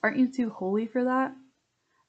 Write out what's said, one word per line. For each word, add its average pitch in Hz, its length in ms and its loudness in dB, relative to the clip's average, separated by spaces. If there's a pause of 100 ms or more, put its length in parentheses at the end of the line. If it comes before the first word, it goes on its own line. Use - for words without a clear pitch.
Aren't 214 140 0
you 254 120 4
too 247 220 -2
holy 202 360 -2
for 247 180 -2
that?" 262 320 0 (720)